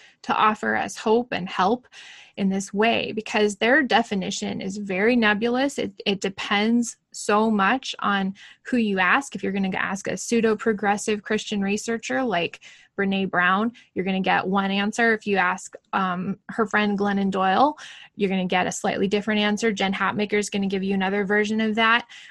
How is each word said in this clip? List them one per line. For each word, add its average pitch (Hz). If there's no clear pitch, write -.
to -
offer 220
us 196
hope 233
and 180
help 208
in 196
this 196
way, 214
because 214
their 254
definition 202
is 196
very 202
nebulous. 233
It, 202
it 196
depends 220
so 220
much 214
on 196
who 262
you 208
ask. 190
If 190
you're 196
gonna 196
ask 190
a 185
pseudo-progressive 214
Christian 214
researcher 226
like 175
Brene 196
Brown, 190
you're 190
gonna 190
get 185
one 196
answer. 214
If 214
you 196
ask, 185
um, 185
her 220
friend 208
Glennon 196
Doyle, 196
you're 196
gonna 185
get 180
a 180
slightly -
different 208
answer. 214
Jen 196
Hatmaker 202
is 208
gonna 196
give 190
you 196
another 196
version 208
of 220
that. 226